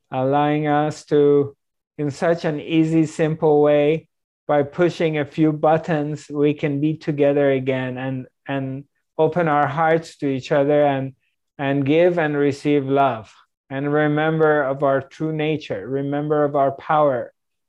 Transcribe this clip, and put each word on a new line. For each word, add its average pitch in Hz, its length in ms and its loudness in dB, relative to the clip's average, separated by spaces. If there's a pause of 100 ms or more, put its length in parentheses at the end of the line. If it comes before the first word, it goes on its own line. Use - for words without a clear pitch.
(100)
allowing 147 560 0
us 147 400 -2
to, 143 500 2 (400)
in 147 140 -4
such 170 340 -2
an 151 160 -4
easy, 160 460 2
simple 156 560 2
way, 147 460 2 (380)
by 147 160 2
pushing 165 540 -2
a 147 80 -2
few 156 280 0
buttons, 156 760 -2
we 147 240 0
can 147 260 -4
be 156 200 -2
together 143 520 0
again 131 460 -2
and, 131 300 -8 (200)
and 135 380 -8 (320)
open 160 320 0
our 147 180 2
hearts 160 520 -2
to 143 100 -4
each 135 240 -4
other 147 320 2
and, 135 300 -2 (420)
and 139 300 -2
give 170 320 4
and 151 180 -2
receive 143 480 0
love. 131 500 -2 (360)
And 139 200 -4
remember 151 720 2
of 139 200 -2
our 135 180 2
true 156 320 -8
nature, 147 560 -4
remember 143 560 -2
of 143 100 -2
our 139 180 2
power, 143 600 0 (360)